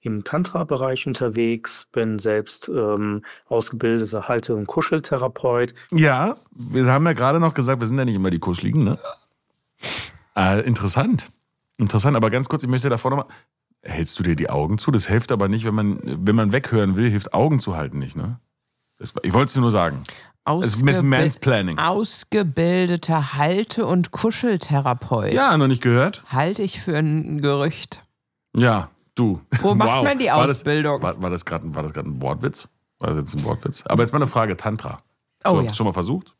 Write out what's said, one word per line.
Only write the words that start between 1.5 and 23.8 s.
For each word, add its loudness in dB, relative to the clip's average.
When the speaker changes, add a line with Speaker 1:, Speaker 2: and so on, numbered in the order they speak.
Speaker 1:
bin -2
selbst, -4
ähm, 0
ausgebildeter -2
Halte- -2
und -4
Kuscheltherapeut. -2
Speaker 2:
Ja, 2
wir 0
haben 4
ja 4
gerade 2
noch 2
gesagt, 0
wir -2
sind 0
ja 0
nicht 0
immer 2
die 0
Kuscheligen, 0
ne? 2
Äh, 4
interessant. 0
Interessant, 2
aber 4
ganz 0
kurz, -2
ich -4
möchte 2
davor 0
nochmal, -2
hältst -6
du -2
dir 2
die -2
Augen 0
zu? 0
Das 2
hilft 0
aber 2
nicht, 0
wenn 0
man, 0
wenn 2
man 4
weghören 2
will, 2
hilft -2
Augen 4
zu -4
halten -4
nicht, -8
ne? -6
Das, -14
ich -2
wollt's 4
dir 2
nur 4
sagen. 0
Das 0
ist 0
ein 4
bisschen 4
Speaker 3:
Ausgebi- 4
Speaker 2:
Mansplaining. 0
Speaker 3:
Ausgebildeter 0
Halte- 0